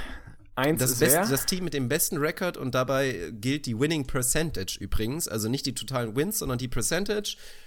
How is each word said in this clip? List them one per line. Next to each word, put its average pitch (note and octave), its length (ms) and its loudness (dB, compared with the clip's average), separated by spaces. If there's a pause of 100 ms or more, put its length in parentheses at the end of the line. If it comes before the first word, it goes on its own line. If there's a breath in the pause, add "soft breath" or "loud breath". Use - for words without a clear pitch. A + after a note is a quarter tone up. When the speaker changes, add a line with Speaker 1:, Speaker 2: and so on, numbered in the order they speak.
(560 loud breath)
Speaker 1:
eins C#3+ 240 4
Speaker 2:
Das B2+ 120 2
Speaker 1:
ist A#2+ 80 0
Speaker 2:
best-, C#3+ 160 8
Speaker 1:
wer? G3 120 4
Speaker 2:
das C#3 180 0
Team F3+ 200 -2
mit - 100 -4
dem B2+ 140 0
besten E3 280 0
Record E3+ 400 0
und C3 160 -4
dabei B2+ 600 0
gilt C3 320 -2
die A2+ 140 -2
Winning D3+ 280 2
Percentage C3+ 720 0
übrigens, A2 480 0
also G#2+ 200 -2
nicht C3+ 200 0
die C3 80 -2
totalen A#2+ 400 -4
Wins, F3 240 0
sondern B2+ 180 -2
die B2 100 -4
Percentage. G3 680 0 (300 loud breath)